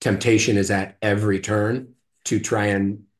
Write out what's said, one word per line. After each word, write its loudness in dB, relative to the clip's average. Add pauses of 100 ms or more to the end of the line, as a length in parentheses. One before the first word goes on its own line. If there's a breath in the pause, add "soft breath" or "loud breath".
temptation 2
is 0
at -4
every 0
turn -2 (300)
to 0
try 0
and -2 (160)